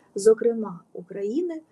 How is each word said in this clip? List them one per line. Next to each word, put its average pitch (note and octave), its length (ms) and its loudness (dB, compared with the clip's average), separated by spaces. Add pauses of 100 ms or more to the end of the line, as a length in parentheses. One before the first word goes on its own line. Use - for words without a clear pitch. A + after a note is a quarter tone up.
(160)
зокрема A3 640 2 (140)
України, B3 680 -6 (100)